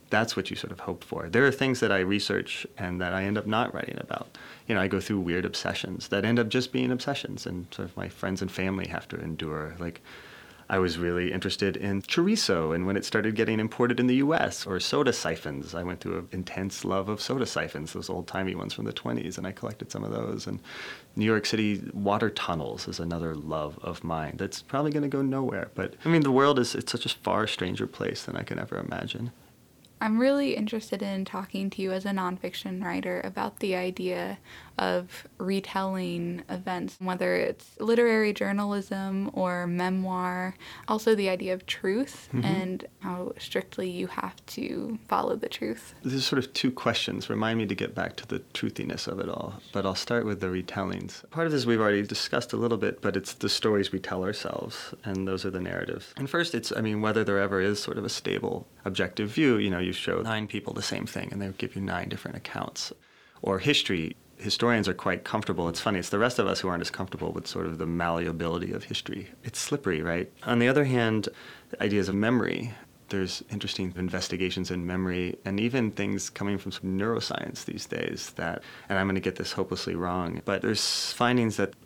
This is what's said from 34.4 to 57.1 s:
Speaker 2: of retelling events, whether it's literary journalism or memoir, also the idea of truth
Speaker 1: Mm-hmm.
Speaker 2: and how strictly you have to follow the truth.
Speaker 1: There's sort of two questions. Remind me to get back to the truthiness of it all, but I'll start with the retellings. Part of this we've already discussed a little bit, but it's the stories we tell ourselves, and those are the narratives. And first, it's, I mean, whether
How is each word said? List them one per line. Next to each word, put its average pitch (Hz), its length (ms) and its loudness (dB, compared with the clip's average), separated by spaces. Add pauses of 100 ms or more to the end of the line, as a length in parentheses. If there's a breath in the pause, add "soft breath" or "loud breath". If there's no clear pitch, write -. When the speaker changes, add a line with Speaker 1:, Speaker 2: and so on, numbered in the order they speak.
Speaker 2:
of - 500 -2 (120)
retelling 185 1080 -2
events, 185 520 -4
whether 185 340 2
it's - 360 -2 (100)
literary 220 500 6
journalism 196 1040 0
or 180 340 0
memoir, 185 880 0 (320 loud breath)
also 220 280 6
the 202 120 2
idea 185 260 2
of 185 120 -4
truth - 640 -2
Speaker 1:
Mm-hmm. 123 160 2
Speaker 2:
and 185 400 0 (140)
how 180 380 -6
strictly - 520 -4
you 180 180 -2
have - 380 -8
to - 520 -6 (120)
follow - 260 2
the - 140 -4
truth. - 540 -6
Speaker 1:
There's 131 220 0
sort 139 140 4
of 127 140 -2
two - 180 2
questions. - 580 0
Remind 110 280 2
me 110 80 2
to 101 100 0
get - 180 -4
back - 240 -2
to - 100 -12
the - 120 -4 (140)
truthiness - 520 -4
of 92 140 -4
it 92 80 -2
all, 85 340 -6 (120)
but 98 120 0
I'll 95 100 2
start 120 300 0
with 104 140 -2
the 98 80 0
retellings. 92 800 -4
Part 165 160 -2
of 160 60 2
this 135 140 2
we've 117 160 6
already 104 220 6
discussed - 500 -2
a 113 40 0
little 113 200 2
bit, 101 240 0
but 95 160 0
it's - 160 -4
the - 160 -2
stories 104 420 4
we 95 80 -2
tell 92 240 -2
ourselves, - 720 -6 (100)
and 95 240 0
those 95 160 -2
are 98 80 -2
the 92 80 -4
narratives. 90 560 -4
And 135 140 -4
first, - 260 2
it's, - 160 -2
I 107 80 0
mean, 107 220 2
whether 107 240 4